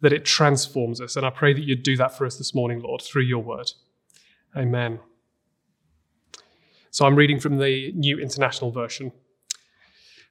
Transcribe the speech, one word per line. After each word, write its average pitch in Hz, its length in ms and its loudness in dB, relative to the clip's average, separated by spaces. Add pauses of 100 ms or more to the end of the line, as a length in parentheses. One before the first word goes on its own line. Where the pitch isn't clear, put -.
that 147 100 6
it 151 140 0
transforms 131 760 2
us. 123 160 -10
And 135 100 -2
I 131 40 0
pray 143 240 4
that 143 100 -2
you'd 131 180 -2
do 135 140 2
that 127 220 0
for 139 80 -2
us 120 120 -8
this - 160 -10
morning, 120 280 -2
Lord, 123 200 -8
through 135 220 -2
your 123 180 0
word. 117 300 -8 (840)
Amen. 120 440 -2 (1900)
So - 140 4
I'm 139 100 6
reading 143 240 6
from 143 180 0
the 135 360 -2
New 143 260 -2
International 131 500 -4
Version. 120 440 -8 (1160)